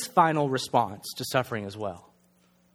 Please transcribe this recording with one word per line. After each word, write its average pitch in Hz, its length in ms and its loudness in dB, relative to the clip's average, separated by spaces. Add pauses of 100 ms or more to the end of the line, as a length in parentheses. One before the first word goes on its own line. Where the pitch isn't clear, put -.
final 156 440 4
response 117 560 0 (100)
to 127 160 -8
suffering 120 320 0
as 98 140 -10
well. 95 340 -8 (640)